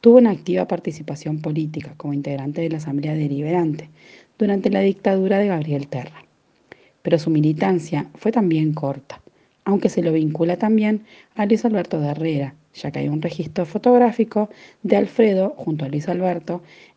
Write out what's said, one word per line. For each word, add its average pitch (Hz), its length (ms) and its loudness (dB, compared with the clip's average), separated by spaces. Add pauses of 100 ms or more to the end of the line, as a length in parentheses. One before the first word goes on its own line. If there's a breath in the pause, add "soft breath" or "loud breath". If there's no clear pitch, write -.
tuvo 233 160 10
una 233 120 8
activa 180 380 -2
participación 156 720 -6
política 156 560 -6
como 147 160 -8
integrante 143 480 -6
de 165 80 -2
la 160 80 -4
Asamblea 151 380 -4
Deliberante 151 760 -2 (500 loud breath)
durante 202 300 2
la 196 120 2
dictadura 196 580 2
de 208 80 2
Gabriel 151 420 -2
Terra. - 380 -10 (760 loud breath)
Pero 170 180 2
su 160 120 -2
militancia 156 840 0
fue - 160 -2
también 160 440 2
corta, 143 480 -8 (420 soft breath)
aunque 196 240 0
se 180 140 -2
lo 165 100 0
vincula 160 460 0
también 214 480 0 (280 loud breath)
a 208 120 -2
Luis 220 180 2
Alberto 208 340 0
de 147 100 0
Herrera, 147 460 -4 (200)
ya - 160 -10
que 139 100 -8
hay 143 80 -2
un 151 120 -2
registro 165 460 -6
fotográfico 220 840 2 (340 loud breath)
de 202 140 2
Alfredo 202 600 2
junto 156 280 -4
a 135 40 -6
Luis 147 200 -4
Alberto 175 540 -4 (340 loud breath)